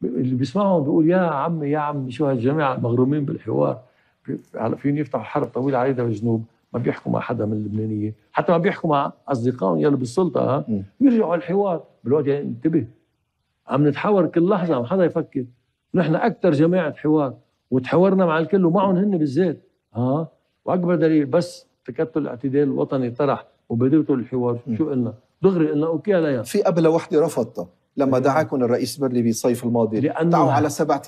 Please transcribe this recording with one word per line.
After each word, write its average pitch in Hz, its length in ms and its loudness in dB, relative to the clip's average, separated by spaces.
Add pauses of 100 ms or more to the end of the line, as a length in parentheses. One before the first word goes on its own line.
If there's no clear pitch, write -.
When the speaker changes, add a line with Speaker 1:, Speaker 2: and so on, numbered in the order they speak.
Speaker 1:
ب-، - 40 -4
اللي 131 300 -2
بيسمعهم 180 480 0
بيقول: 160 260 2
"يا 180 80 4
عمي، 160 520 -2
يا 151 100 0
عمي، 147 320 -4
شو 147 140 -2
هالجماعة 135 500 0
المغرومين 127 500 0
بالحوار؟" 139 560 -2 (420)
في، - 140 -8 (180)
هلا 117 200 -4
فيهم 143 220 -2
يفتحوا 143 260 -6
حرب 139 240 -4
طويلة 131 300 -2
عريضة 123 260 0
بالجنوب، 113 400 -2 (300)
ما 120 60 -4
بيحكوا 127 320 -4
مع 120 80 0
حدا 107 260 -4
من 107 80 -4
اللبنانية، 107 600 -4 (180)
حتى 151 200 0
ما 170 60 4
بيحكوا 170 320 -2
مع 147 240 0 (140)
أصدقائهم 131 500 -2
يلي 151 180 2
بالسلطة، 131 460 -2
ها؟ 131 260 -2
Speaker 2:
مم. 98 160 -4 (180)
Speaker 1:
يرجعوا 226 300 4
على 175 80 0
الحوار. 180 440 -2 (200)
بالوقت 139 240 0
يعني 143 200 -2
انتبه، 131 400 -2 (800)
عم 143 200 2
نتحاور 180 380 2
كل 170 240 2
لحظة، 170 300 0
ما 120 80 -4
حدا 185 180 2
يفكر. 147 400 -4 (480)
نحن 160 220 2
أكتر 196 360 0
جماعة 160 420 2
حوار، 151 400 0 (380)
وتحاورنا 175 540 2
مع 160 140 2
الكل 180 260 2
ومعهم 190 300 2
هن 190 220 0
بالذات، 151 400 0 (360)
ها؟ 131 340 -2 (380)
وأكبر 175 300 0
دليل، 156 300 4
بس 160 420 -2 (180)
تكتل 156 360 -4
الاعتدال 135 420 -2
الوطني 135 480 -2
طرح 135 340 -2 (240)
مبادرته 139 460 2
للحوار، 120 520 -4
Speaker 2:
مم. 117 80 -4
Speaker 1:
شو 147 140 -2
قلنا؟ 127 240 -2 (280)
دغري 170 300 2
قلنا: 147 140 0
"أوكي 165 280 -2
عليها." 151 300 2
Speaker 2:
في - 180 -2
قبلة 165 280 4
وحدة 160 320 2
رفضتها 123 460 -4 (300)
لما 139 100 2
Speaker 1:
أيوة. 131 120 2
Speaker 2:
دعاكم 135 440 0
الرئيس 120 340 -2
برلي 123 320 0
بصيف 117 360 0
الماضي، 113 340 0
Speaker 1:
لأنه 165 320 0
Speaker 2:
"تعوا 147 180 4
Speaker 1:
ه-، - 20 2
Speaker 2:
على 147 180 2
سبعة 147 380 0